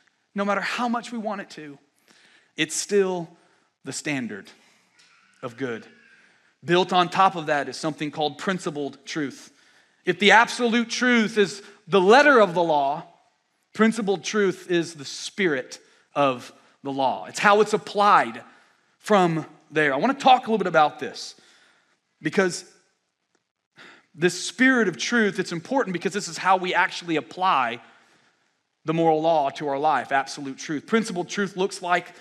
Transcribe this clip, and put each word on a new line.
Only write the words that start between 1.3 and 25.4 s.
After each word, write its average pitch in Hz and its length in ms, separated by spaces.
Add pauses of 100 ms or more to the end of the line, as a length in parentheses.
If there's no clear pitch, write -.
it - 80
to. 147 300 (760)
It's 156 200
still 185 520 (560)
the 131 80
standard 117 580 (920)
of 117 160
good. 120 280 (800)
Built 175 300
on 175 160
top 190 260
of 160 120
that 143 200
is 127 80
something 151 360
called 147 260
principled 147 680
truth. - 480 (540)
If 170 140
the 196 120
absolute 233 580
truth 233 500
is 180 240 (240)
the 190 120
letter 254 400
of 190 140
the 180 80
law, 151 420 (720)
principled 208 500
truth 202 460
is 170 240
the 143 120
spirit - 720 (340)
of 135 400 (300)
the 139 80
law. 123 340
It's - 140
how 208 220
it's 208 120
applied 170 720 (560)
from 170 440 (280)
there. 151 200
I 135 60
wanna 226 160
talk 262 320
a 214 60
little 220 80
bit 190 80
about 156 320
this - 340 (880)
because 175 420 (1500)
this 175 300
spirit 247 440
of 170 100
truth, 214 420
it's 180 120